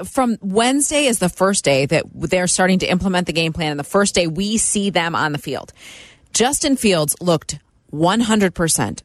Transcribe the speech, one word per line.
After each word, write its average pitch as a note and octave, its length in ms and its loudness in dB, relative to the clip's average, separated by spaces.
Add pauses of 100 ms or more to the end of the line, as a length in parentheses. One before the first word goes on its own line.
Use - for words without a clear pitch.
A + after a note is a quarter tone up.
from A#3+ 360 0
Wednesday C4+ 640 0
is A#3 120 0
the F3+ 100 2
first F#3+ 360 0
day C#3 220 2
that D#3 180 0 (100)
they're F3+ 320 0
starting F#3 320 2
to - 80 -2
implement F3+ 400 0
the F3 60 -4
game D#3+ 200 0
plan, D#3 200 -4
and C#3+ 80 -6
the C#3+ 40 -6
first G3+ 300 0
day F3 140 2
we G3 280 -2
see G3+ 340 -2
them E3 260 0
on D3 160 0
the C#3+ 60 -4
field. - 340 -10 (600)
Justin C4+ 440 0
Fields E3+ 440 0
looked E3 380 0 (320)
one F3 300 2
hundred G#3+ 340 2
percent D#3+ 500 -2